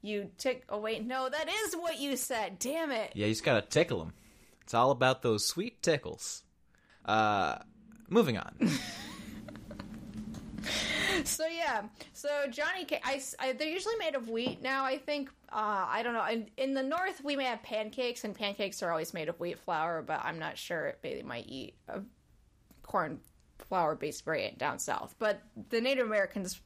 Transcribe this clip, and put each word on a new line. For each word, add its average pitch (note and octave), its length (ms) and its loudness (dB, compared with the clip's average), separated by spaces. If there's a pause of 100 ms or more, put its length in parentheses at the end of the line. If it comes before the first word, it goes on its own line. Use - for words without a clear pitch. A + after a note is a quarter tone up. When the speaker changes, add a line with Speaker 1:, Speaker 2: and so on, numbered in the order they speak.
Speaker 1:
you G3+ 360 -4
tick-, C4 320 -2
oh G#3 100 -2
wait, A3 260 -2
no, C4 240 -2
that D4 200 -2
is G4+ 260 0
what E4 240 -2
you C#4 180 0
said, G#3 420 -2
damn D4+ 320 0
it. A3 240 -2
Speaker 2:
Yeah, G#2 120 2
you A2 40 4
just A2 140 0
gotta A#2+ 200 6
tickle C#3+ 380 2
him. E2 100 -8 (500)
It's - 100 -10
all B2 180 8
about C3 300 4
those G#2+ 240 4
sweet - 360 -2
tickles. - 640 0 (640)
Uh, G2+ 540 6 (500)
moving F3 280 6
on. - 220 -8
Speaker 1:
<laughs> G#3 100 6 (2500)
So D#4 240 0
yeah, D#4 360 0 (300)
so - 160 -4 (220)
Johnny E4 320 -2
Ca-, D4+ 200 -2
I C4+ 120 0
s-, C4+ 240 -6
I, C4 140 0
they're D4+ 160 0
usually G4 280 -2
made D#4+ 180 0
of A#3 140 -4
wheat A#3 320 -2
now, C4+ 220 0
I C4 140 2
think. C#4+ 320 -4 (220)
Uh, G#3 360 2
I G#3 160 0
don't A#3+ 100 0
know. A3+ 120 2
In, A3+ 320 -2
in C4+ 160 2
the C4+ 100 2
North, F4 400 0
we C#4+ 140 2
may C#4 80 0
have A#3 180 -2
pancakes, A#3+ 640 -2
and G#3 100 -4
pancakes G3+ 480 -2
are F3 80 2
always E3 220 0
made D#3+ 160 -2
of E3 100 -6
wheat F3 180 -2
flour, E3 440 0
but - 220 -2
I'm D#3+ 160 -2
not D#3 180 -4
sure D#3 300 -2
if - 140 -6
they C3+ 220 -6
might A#2+ 240 -8
eat C3 280 -10 (120)
a - 140 -6 (840)
corn D#3+ 360 -2 (500)
flour-based D#3 560 0
variant C#3+ 320 0
down C#3+ 200 0
south. - 400 -4
But G#3 240 0 (280)
the A#3 100 2
Native B3+ 260 2
Americans G3 600 0